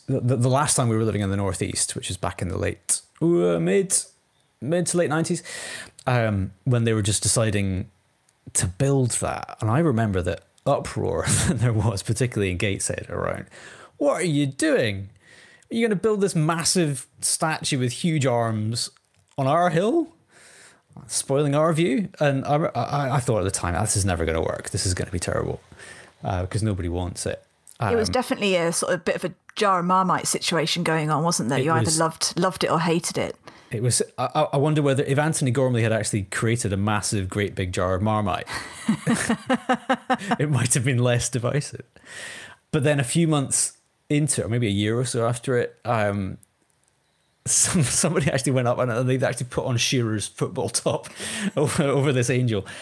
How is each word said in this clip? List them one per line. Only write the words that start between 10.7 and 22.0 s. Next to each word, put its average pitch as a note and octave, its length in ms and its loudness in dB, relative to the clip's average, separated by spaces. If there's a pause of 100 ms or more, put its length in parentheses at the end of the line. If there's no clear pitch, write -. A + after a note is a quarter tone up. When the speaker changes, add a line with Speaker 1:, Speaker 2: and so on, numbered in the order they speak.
Speaker 1:
<laughs> - 220 0
that C#3+ 120 0
there A#2+ 120 2
was, G#2+ 320 0
particularly A2 480 0
in F2+ 60 -4
Gateshead, - 520 -4
around, F#2 360 -6 (520)
"What C#4+ 240 2
are F#3 40 0
you D3 200 0
doing? C3 640 0 (600)
Are - 40 -4
you A#3 120 2
gonna G#3+ 120 2
build G#3+ 220 0
this G3 140 2
massive D#3+ 680 0 (160)
statue - 580 -2
with B2 140 0
huge D#3 320 0
arms A2+ 640 0 (480)
on C3+ 100 0
our E3+ 220 4
hill? A3+ 400 2 (960)
Spoiling C#3+ 480 0
our D#3 160 4
view." F3+ 380 0 (100)